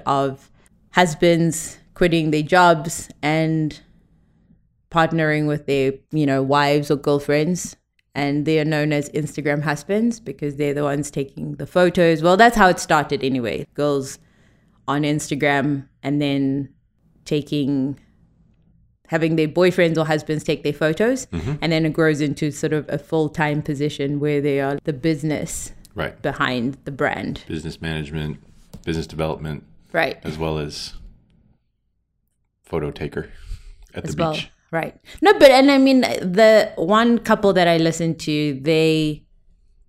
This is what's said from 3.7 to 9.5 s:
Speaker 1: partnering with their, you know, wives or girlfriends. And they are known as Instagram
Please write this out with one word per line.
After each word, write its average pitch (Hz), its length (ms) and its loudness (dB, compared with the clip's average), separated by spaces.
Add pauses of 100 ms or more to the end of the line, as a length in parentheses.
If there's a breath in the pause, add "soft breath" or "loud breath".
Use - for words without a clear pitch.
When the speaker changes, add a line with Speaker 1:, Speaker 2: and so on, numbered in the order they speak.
Speaker 1:
partnering 160 560 2
with 151 180 -4
their, 135 280 0 (180)
you 151 140 0
know, 135 180 2
wives 143 480 2
or 147 60 2
girlfriends. 147 800 -2 (380)
And 143 320 -2
they 160 140 2
are 151 60 0
known 151 280 0
as 147 160 -2
Instagram 147 540 -4